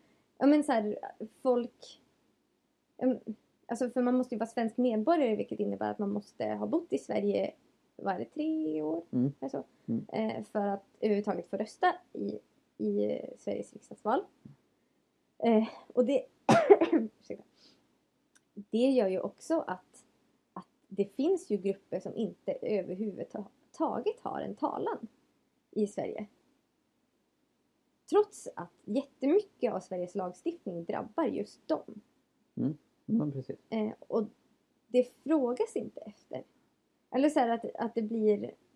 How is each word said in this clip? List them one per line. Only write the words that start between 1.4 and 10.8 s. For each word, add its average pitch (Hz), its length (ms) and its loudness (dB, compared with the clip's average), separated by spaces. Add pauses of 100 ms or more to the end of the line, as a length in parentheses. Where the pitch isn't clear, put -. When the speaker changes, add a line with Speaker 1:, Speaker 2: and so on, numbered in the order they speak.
Speaker 1:
folk, - 580 -2 (960)
ja, 254 100 -2
men, 262 140 0 (460)
alltså 240 240 -4
för 254 120 -2
man 247 120 2
måste 254 200 0
ju 214 40 -6
vara 220 100 -4
svensk 226 280 -4
medborgare, 240 600 2
vilket 202 240 -6
innebär 202 300 -2
att 208 80 -6
man 202 120 -2
måste - 360 -6
ha 208 200 -2
bott 311 260 -2
i - 60 0
Sverige, 202 560 0 (420)
vad 196 180 -2
är 185 40 -8
det, 220 60 -6
tre 311 580 -4
år? 320 280 -4
Speaker 2:
Mm. 139 300 2
Speaker 1:
Eller - 100 -6
så. - 140 -6 (220)
Speaker 2:
Mm. - 220 -2
Speaker 1:
Eh, 220 360 -4
för 208 220 -2
att 196 180 -4 (160)